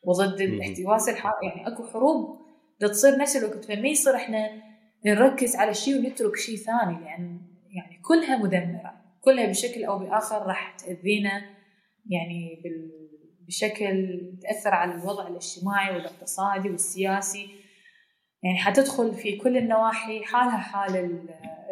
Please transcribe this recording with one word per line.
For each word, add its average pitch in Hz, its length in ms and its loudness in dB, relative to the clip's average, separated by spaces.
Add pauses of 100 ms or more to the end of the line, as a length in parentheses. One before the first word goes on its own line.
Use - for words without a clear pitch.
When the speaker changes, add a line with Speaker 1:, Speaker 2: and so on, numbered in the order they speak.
Speaker 1:
وضد 190 400 2
Speaker 2:
مم. 196 120 0
Speaker 1:
الاحتباس 202 540 0
الحراري. 208 380 -2
يعني - 200 -8
أكو 226 200 -8
حروب 262 520 2 (420)
دا 208 80 2
تصير 262 300 6
نفس 285 180 0
الوقت، 214 280 -4
فما 214 240 -2
يصير 277 280 4
إحنا 214 340 -4 (560)
نركز 247 500 6
على 214 180 2
شيء 277 240 0
ونترك 233 380 0
شيء 226 200 -6
ثاني، 190 480 -2
لأن 175 360 -10 (300)
يعني - 320 -14
كلها 320 340 4
مدمرة، 180 560 -2 (280)
كلها 254 260 6
بشكل 233 380 -2
أو 196 140 -2
بآخر 208 480 -2
راح - 320 -6
تأذينا، 196 640 -2 (680)
يعني 165 540 -6
بال-، 160 400 -12 (420)
بشكل 190 760 -2 (220)
تأثر 190 320 0
على 175 200 0
الوضع 180 340 -6
الاجتماعي 185 680 -2
والاقتصادي 190 760 -4
والسياسي. 190 760 -2 (960)
يعني 185 160 0
حتدخل 226 560 4
في 202 220 -4
كل 247 200 2
النواحي 220 680 2
حالها 240 320 2
حال 190 400 -2
ال-، 170 380 -4 (380)